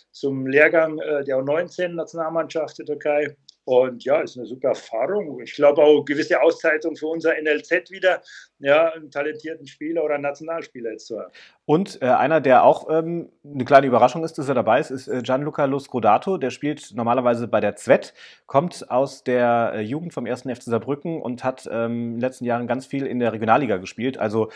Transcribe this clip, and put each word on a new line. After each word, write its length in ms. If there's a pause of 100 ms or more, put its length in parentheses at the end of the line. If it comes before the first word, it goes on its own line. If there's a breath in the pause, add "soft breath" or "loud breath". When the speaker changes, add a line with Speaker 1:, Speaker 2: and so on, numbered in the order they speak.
(120 loud breath)
Speaker 1:
zum 360
Lehrgang, 520
äh, 260
der 120
U 40
neunzehn 540
Nationalmannschaft 840
der 60
Türkei. 500 (300)
Und 380
ja, 180
ist 140
eine 120
super 220
Erfahrung. 760
Ich 100
glaub 240
auch 260
gewisse 380
Auszeichnung 540
für 100
unser 320
N 80
L 160
Z 300
wieder, 320 (340 loud breath)
ja, 360
einen 180
talentierten 560
Spieler 360
oder 120
einen 80
Nationalspieler 680
jetzt 120
zu 140
haben. 120 (340 loud breath)
Speaker 2:
Und, 360
äh, 40
einer, 360
der 220
auch, 260
ähm, 400 (140)
eine 220
kleine 200
Überraschung 380
ist, 160
dass 100
er 60
dabei 240
ist, 100
ist, 180
äh, 140
Gianluca 440
Lo 120
Scodato. 600
Der 120
spielt 460
normalerweise 520
bei 120
der 160
Zwett, 400 (320 loud breath)
kommt 420
aus 340
der, 520
äh, 60
Jugend 340
vom 100
ersten 240
F 120
C 100
Saarbrücken 500
und 220
hat, 280
ähm, 200
in 220
den 80
letzten 240
Jahren 200
ganz 220
viel 180
in 140
der 140
Regionalliga 440
gespielt. 400
Also, 380